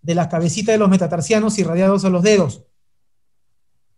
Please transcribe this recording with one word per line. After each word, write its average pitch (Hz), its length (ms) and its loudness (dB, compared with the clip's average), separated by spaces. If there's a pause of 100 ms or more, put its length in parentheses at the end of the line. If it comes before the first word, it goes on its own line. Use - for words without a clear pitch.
De 165 140 -4
la 170 140 -2
cabecita 175 420 -2
de 220 80 2
los 202 100 4
metatarsianos 190 680 0
irradiados 190 460 0
a 190 40 2
los 180 140 0
dedos. 196 400 0 (1300)